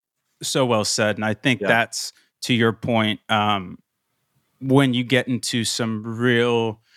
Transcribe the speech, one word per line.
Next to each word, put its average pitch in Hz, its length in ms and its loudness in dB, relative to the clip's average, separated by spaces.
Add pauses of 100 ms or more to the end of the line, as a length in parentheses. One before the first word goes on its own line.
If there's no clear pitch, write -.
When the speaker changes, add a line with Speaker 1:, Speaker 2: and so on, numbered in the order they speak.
(440)
Speaker 1:
So 139 240 0
well 107 180 2
said. 107 300 0
And 107 100 -4
I 110 80 0
think 123 280 0
Speaker 2:
Yeah. 98 60 -2
Speaker 1:
that's, - 460 0 (280)
to 127 120 0
your 113 200 4
point, 110 460 -2 (100)
um, 104 500 -2 (800)
when 135 340 2
you 123 100 0
get 123 240 0
into 120 360 -4
some 110 400 -4
real 117 760 0 (180)